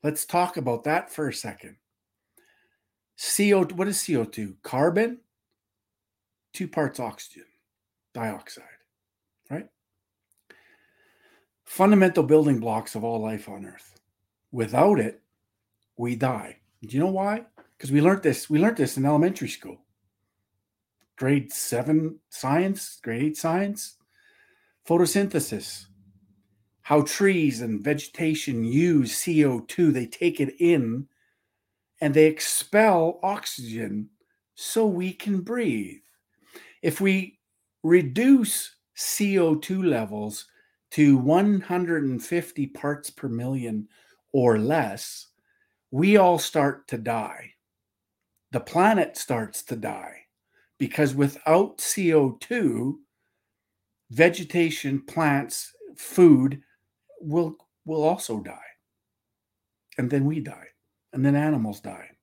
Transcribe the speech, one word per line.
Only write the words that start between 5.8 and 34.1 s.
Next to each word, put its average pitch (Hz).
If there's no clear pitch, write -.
two 180
parts 143
oxygen -
dioxide, 110
right? 156
Fundamental 190
building 143
blocks 113
of 107
all 117
life 107
on 98
Earth. -
Without 131
it, 110
we 120
die. 117
Do 110
you 139
know 190
why? 202
'Cause 135
we 147
learned 196
this, -
we 151
learned 226
this 135
in 135
elementary 151
school. -
Grade 135
seven 156
science, 175
grade 120
eight 151
science. 196
Photosynthesis. 196
How 147
trees 156
and 110
vegetation 147
use 139
C 156
O 123
two, 165
they 123
take 175
it 135
in 139
and 147
they 156
expel 175
oxygen 113